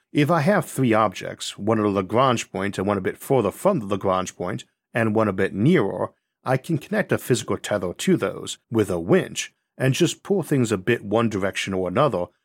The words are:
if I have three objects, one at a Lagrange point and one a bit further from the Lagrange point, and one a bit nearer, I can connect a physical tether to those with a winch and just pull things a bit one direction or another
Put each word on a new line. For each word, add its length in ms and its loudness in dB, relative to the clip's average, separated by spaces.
if 180 2
I 100 2
have 240 2
three 280 0
objects, 640 -2
one 220 0
at 60 2
a 40 4
Lagrange 600 2
point 260 -4
and 100 -2
one 100 2
a 40 -2
bit 160 -4
further 340 0
from 280 0
the 60 -8
Lagrange 500 -2
point, 280 -8
and 220 0
one 120 4
a 60 0
bit 200 -2
nearer, 600 2
I 140 0
can 200 -4
connect 340 -4
a 60 2
physical 400 -2
tether 360 -4
to 240 2
those 400 -6
with 200 2
a 100 -2
winch 540 -2
and 160 2
just 300 0
pull 200 0
things 280 0
a 60 2
bit 260 0
one 260 2
direction 440 -4
or 140 -2
another 380 0